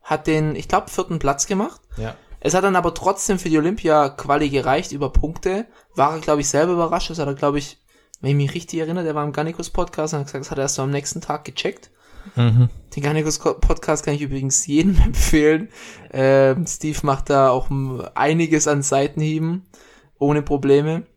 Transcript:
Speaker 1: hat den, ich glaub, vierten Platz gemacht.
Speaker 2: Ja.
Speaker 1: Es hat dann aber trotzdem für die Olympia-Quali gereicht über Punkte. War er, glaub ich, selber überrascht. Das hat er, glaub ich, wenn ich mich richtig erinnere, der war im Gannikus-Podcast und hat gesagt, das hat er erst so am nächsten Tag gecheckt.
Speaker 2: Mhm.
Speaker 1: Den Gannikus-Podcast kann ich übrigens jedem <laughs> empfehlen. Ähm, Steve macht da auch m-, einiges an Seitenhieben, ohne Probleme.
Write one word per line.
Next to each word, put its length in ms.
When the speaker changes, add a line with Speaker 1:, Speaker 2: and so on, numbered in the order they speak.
Speaker 1:
hat 240
den, 300
ich 120
glaub, 200
vierten 300
Platz 280
gemacht. 340
Speaker 2:
Ja. 180
Speaker 1:
Es 140
hat 100
dann 120
aber 180
trotzdem 440
für 120
die 80
Olympia-Quali 880
gereicht 440
über 200
Punkte. 540
War 180
er, 60
glaub 180
ich, 100
selber 260
überrascht. 360
Das 80
hat 80
er, 80
glaub 220
ich, 220
wenn 100
ich 60
mich 180
richtig 240
erinnere, 260
der 120
war 80
im 80
Gannikus-Podcast 840
und 60
hat 60
gesagt, 180
das 80
hat 60
er 40
erst 140
so 60
am 80
nächsten 300
Tag 240
gecheckt. 460
Speaker 2:
Mhm. 320
Speaker 1:
Den 80
Gannikus-Podcast 1000
kann 100
ich 80
übrigens 440
jedem 340
<laughs> 40
empfehlen. 640
Ähm, 540
Steve 360
macht 260
da 220
auch 200
m-, 320
einiges 540
an 140
Seitenhieben, 840
ohne 240
Probleme. 640